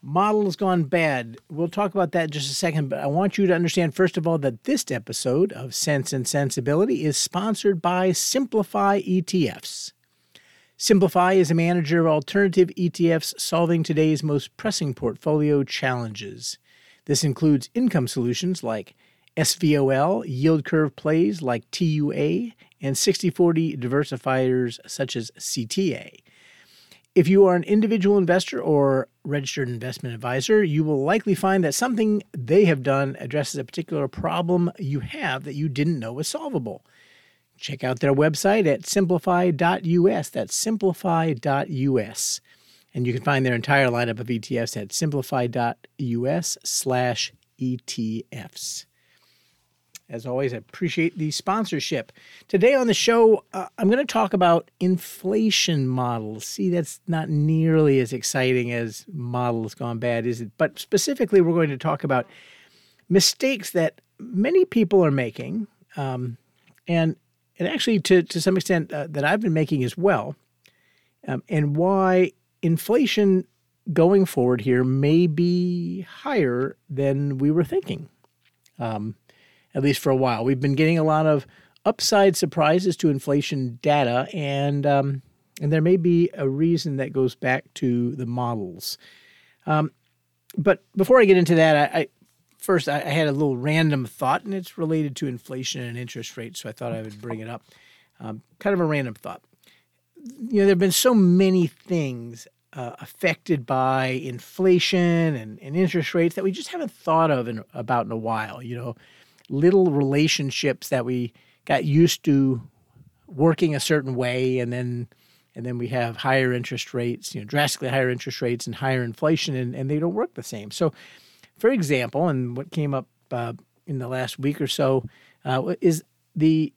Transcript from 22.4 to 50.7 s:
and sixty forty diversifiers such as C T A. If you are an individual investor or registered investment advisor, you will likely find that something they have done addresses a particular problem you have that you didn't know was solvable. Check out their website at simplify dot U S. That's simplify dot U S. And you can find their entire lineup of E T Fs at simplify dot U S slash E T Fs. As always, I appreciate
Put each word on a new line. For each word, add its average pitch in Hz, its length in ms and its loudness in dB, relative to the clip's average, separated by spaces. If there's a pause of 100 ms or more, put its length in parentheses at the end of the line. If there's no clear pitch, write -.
and 139 160 -4
sixty 185 360 0
forty 165 440 2
diversifiers 127 1080 -2
such - 300 -6
as 117 240 -8
C - 260 -6
T 165 300 -2
A. - 200 -16 (1000)
If 170 140 6
you 196 160 8
are 180 100 6
an 175 80 0
individual 208 540 4
investor 185 440 2
or 139 460 2 (160)
registered 139 460 -4
investment 120 440 -8
advisor, 123 480 2
you 156 220 2
will 151 180 0
likely 196 320 0
find 190 300 2
that 147 100 0
something 220 480 0 (120)
they 160 320 4
have 151 180 2
done 135 380 0
addresses 143 360 -4
a 139 60 -6
particular 156 460 -6
problem 170 680 -2
you 143 220 -4
have 139 460 -6
that 143 80 -10
you 147 160 -4
didn't 147 280 -2
know 113 140 -8
was 143 160 -6
solvable. 202 560 -8 (720)
Check 135 280 -10
out 127 160 -4
their 139 120 4
website 160 540 2
at 135 180 0
simplify 180 640 0
dot 175 360 0
U 175 240 4
S. 185 200 -4
That's - 240 -6
simplify 180 800 -2
dot 139 380 -2
U 131 320 0
S. - 400 -6 (520)
And 123 140 -2
you 123 60 -2
can 120 100 -6
find 135 220 0
their 123 100 0
entire 139 320 2
lineup 120 320 -2
of 117 100 -10
E 120 80 -2
T 120 220 -6
Fs 117 160 -6
at 104 160 -10
simplify 139 560 -4
dot 120 400 -4 (100)
U 120 300 -4
S 165 380 -4
slash 127 680 -2 (260)
E 127 280 -4
T 113 480 -6
Fs. - 540 -14 (1200)
As 117 200 -12
always, 127 260 -2
I 120 40 -8
appreciate - 600 -4